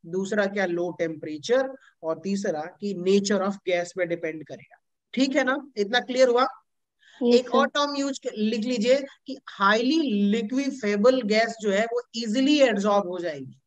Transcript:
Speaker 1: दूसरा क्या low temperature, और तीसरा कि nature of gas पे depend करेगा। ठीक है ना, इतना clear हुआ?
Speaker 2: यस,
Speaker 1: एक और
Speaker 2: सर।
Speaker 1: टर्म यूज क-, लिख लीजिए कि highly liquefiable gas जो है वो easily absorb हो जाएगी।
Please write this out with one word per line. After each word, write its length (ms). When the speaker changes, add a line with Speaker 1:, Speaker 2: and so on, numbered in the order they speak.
Speaker 1:
दूसरा 400
क्या 200
low 240
temperature, 800
और 220
तीसरा 360
कि 340
nature 460
of 20
gas 540
पे 100
depend 400
करेगा। 360
ठीक 240
है 80
ना, 320
इतना 240
clear 280
हुआ? 180
Speaker 2:
यस, 120
Speaker 1:
एक 200
और 140
Speaker 2:
सर। 0
Speaker 1:
टर्म 280
यूज 220
क-, 200
लिख 220
लीजिए 440
कि 120
highly 840
liquefiable 920
gas 380
जो 100
है 140
वो 180
easily 440
absorb 480
हो 100
जाएगी। 480